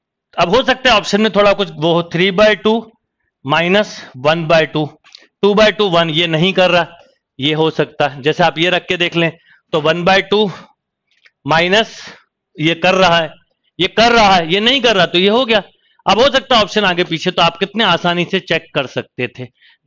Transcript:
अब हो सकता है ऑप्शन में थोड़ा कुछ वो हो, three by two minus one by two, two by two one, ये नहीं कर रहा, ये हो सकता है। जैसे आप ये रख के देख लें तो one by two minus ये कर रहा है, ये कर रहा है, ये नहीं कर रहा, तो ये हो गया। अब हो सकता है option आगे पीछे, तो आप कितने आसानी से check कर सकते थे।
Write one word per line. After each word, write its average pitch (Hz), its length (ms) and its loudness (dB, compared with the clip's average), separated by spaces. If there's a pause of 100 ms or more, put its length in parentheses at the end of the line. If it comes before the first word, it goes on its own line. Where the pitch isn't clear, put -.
(360)
अब 175 180 0
हो 262 80 2
सकता 254 280 -2
है 226 60 4
ऑप्शन 202 240 -2
में 220 120 0
थोड़ा 202 200 2
कुछ 196 200 -4
वो 160 220 -2
हो, 170 200 -2
three 180 240 0
by 214 100 4 (100)
two 220 160 0 (720)
minus 175 500 0 (320)
one 165 220 0
by 165 200 4
two, 151 180 -4 (560)
two 202 120 2
by 214 180 4
two 208 200 -2
one, 165 180 0
ये 165 160 -2
नहीं 165 260 0
कर 180 180 2
रहा, 170 160 2 (520)
ये 143 160 -2
हो 160 180 0
सकता 147 360 -2
है। 135 140 -12
जैसे 156 220 0
आप 156 140 0
ये 175 120 0
रख 175 180 -2
के 185 80 -4
देख 170 200 -4
लें 165 140 0 (420)
तो 160 80 0
one 160 240 0
by 190 200 2
two 202 260 -2 (960)
minus 180 520 0 (580)
ये 165 200 0
कर 180 180 2
रहा 180 240 2
है, 160 140 -4 (460)
ये 180 100 0
कर 233 240 2
रहा 214 220 4
है, 165 180 0
ये 196 80 0
नहीं 247 200 0
कर 226 160 0
रहा, 175 100 2
तो 175 120 -4
ये 185 100 2
हो 233 160 2
गया। 220 180 0 (440)
अब 196 140 2
हो 269 100 4
सकता 254 260 0
है 214 60 2
option 208 220 -2
आगे 175 200 0
पीछे, 165 260 -4
तो 180 120 -2
आप 170 160 0
कितने 208 260 -4
आसानी 175 400 0
से 175 160 -4
check 160 340 -6
कर 139 120 -2
सकते 123 420 -8
थे। 123 180 -16 (400)